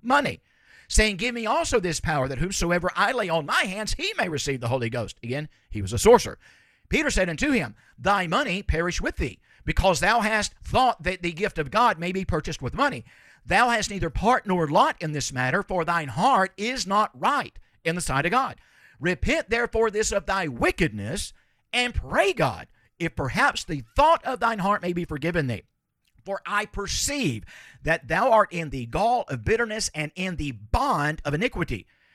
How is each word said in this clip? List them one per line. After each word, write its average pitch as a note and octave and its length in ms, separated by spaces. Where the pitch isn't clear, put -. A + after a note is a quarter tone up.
money, B3 400
saying, G#3+ 280
'Give A#3 180
me A3+ 100
also C4 340
this F3 220
power, D3 260
that C3 120
whomsoever F3 560
I G3+ 180
lay G#3+ 160
on D#3+ 160
my C#4 160
hands, G#3 320
he G4 240
may A3+ 100
receive C#3+ 320
the A#2 100
Holy A#2+ 200
Ghost.'" A2+ 340
Again, C3+ 240
he G#2 140
was F#2+ 100
a A#2 60
sorcerer. G#3+ 400
Peter D4 220
said F#3 180
unto G#3+ 220
him, D#3 240
"Thy F#3 300
money G3+ 340
perish F3 380
with - 180
thee, C#3 220
because F3 360
thou G#3+ 220
hast G#3+ 420
thought A#3 400
that F3+ 180
the F3 100
gift F3+ 280
of C#3+ 120
God G#3+ 280
may F3 120
be F#3+ 140
purchased - 380
with B2 100
money. G#3+ 320
Thou A3+ 240
hast A3 200
neither F3+ 200
part A3 360
nor F3+ 220
lot A3+ 340
in D#3 120
this C#3+ 180
matter, C3+ 320
for F3 220
thine E3 240
heart F#3+ 480
is A3 280
not G3 320
right G#3+ 400
in E3 100
the F3 60
sight C#3+ 240
of F3 60
God. A#3+ 280
Repent F#3+ 500
therefore A3+ 400
this G#3 220
of G3+ 140
thy F#3+ 240
wickedness, D#3+ 800
and A#3+ 240
pray C#4+ 380
God, B2 340
if E3 160
perhaps D#3+ 480
the C#3+ 220
thought D#4 300
of B3 160
thine A3+ 180
heart G3 220
may F3+ 100
be E3+ 140
forgiven D#3 420
thee. G#2+ 160
For F#3+ 200
I G#3 200
perceive G3 800
that D#3 260
thou A3 240
art - 180
in E3 180
the B2 160
gall G3 440
of A#2+ 160
bitterness A3 500
and D3+ 200
in F#3 200
the C#3+ 160
bond D3+ 720
of C#3+ 100
iniquity." D#3+ 540